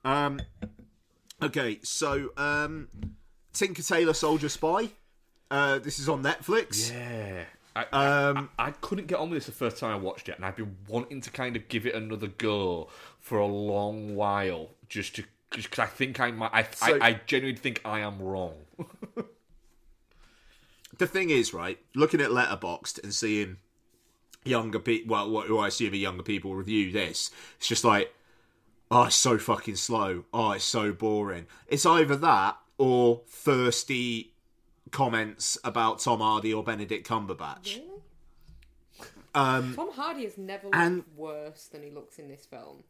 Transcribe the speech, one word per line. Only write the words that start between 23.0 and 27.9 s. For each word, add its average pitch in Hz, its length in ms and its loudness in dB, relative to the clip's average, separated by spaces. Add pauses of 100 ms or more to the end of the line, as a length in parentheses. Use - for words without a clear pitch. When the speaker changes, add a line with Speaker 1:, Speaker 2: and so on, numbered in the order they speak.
Speaker 1:
and 101 100 -8
seeing 104 440 0 (840)
younger 113 360 0
pe-, 113 260 0
well, 107 240 0
what, 107 160 -2
who 110 120 2
I 101 100 2
assume 101 240 -2
are 98 40 -4
younger 92 280 -4
people 98 320 -4
review 98 340 0
this, 92 400 -2 (280)
it's - 100 -4
just 113 160 0
like, 104 280 4 (800)